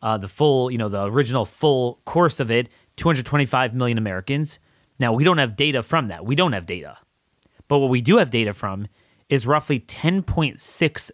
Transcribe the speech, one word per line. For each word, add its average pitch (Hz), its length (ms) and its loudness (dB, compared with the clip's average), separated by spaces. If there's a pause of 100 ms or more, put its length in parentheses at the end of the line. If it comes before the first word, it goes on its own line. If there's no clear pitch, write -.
uh, 110 160 -2
the 98 120 -6
full, 135 420 2
you 123 80 -4
know, 107 100 -2
the 101 160 -4
original 120 400 0
full 127 600 0
course 165 360 2
of 117 100 -2
it, 120 180 0 (280)
two - 120 0
hundred 131 180 0
twenty-five 131 480 0
million 123 240 0
Americans. 110 600 -4 (400)
Now, 120 140 0
we 127 120 2
don't 175 140 4
have 117 180 0
data 139 260 0
from 147 260 -2
that. 85 160 -12
We 123 100 -2
don't 165 180 2
have 90 140 -6
data. 85 320 -10 (680)
But 143 100 4
what 135 120 2
we 127 100 2
do 160 180 4
have 151 120 2
data 110 220 0
from 101 340 -8 (420)
is 127 180 0
roughly 143 340 0
ten 180 420 -2
point - 380 -2
six - 540 0